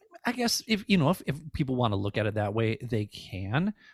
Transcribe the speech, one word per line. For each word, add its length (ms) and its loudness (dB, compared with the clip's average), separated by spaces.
I 80 0
guess 340 0
if, 200 0
you 100 6
know, 140 6
if, 160 0
if 100 -2
people 240 -2
wanna 200 2
look 200 -2
at 80 2
it 100 -2
that 200 0
way, 260 0
they 260 -2
can. 680 -4